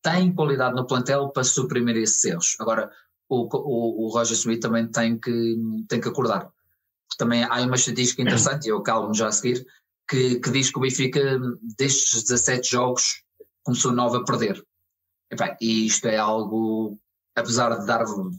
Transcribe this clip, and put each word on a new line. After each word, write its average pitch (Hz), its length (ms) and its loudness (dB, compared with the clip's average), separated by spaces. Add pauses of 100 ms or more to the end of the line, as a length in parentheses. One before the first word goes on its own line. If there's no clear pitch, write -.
tem 175 300 4
qualidade 135 420 2
no 123 120 0
plantel 135 420 2
para 127 160 0
suprimir 120 520 2
esses - 280 2
erros. 87 340 0
Agora, 110 300 0 (400)
o, 120 260 0
o, 117 520 0
o - 40 -2
Roger 113 240 0
Smith 113 260 0
também 113 300 0
tem 117 300 0
que, 117 360 0 (320)
tem - 120 0
que 123 80 -2
acordar. 110 400 -2 (720)
Também 117 240 2
há 120 200 0
uma 127 120 0
estatística 123 480 0
interessante, 123 440 0
e - 20 -4
eu 104 120 0
calmo 110 320 0
já 110 140 0
a 107 60 -2
seguir, 123 340 -2 (420)
que, 127 300 2
que - 120 -2
diz 131 200 2
que - 80 -6
o 127 40 0
Benfica, 131 580 2 (360)
destes - 460 0
dezassete 123 480 0
jogos, 123 540 0 (400)
começou 123 260 0
nove 120 280 2
a 123 40 -4
perder. 107 400 -2 (720)
Epá, - 280 -4
e 113 260 2
isto 110 200 0
é 110 100 0
algo, 110 800 -2 (380)
apesar 117 420 0
de 104 80 -8
dar, 113 200 0 (340)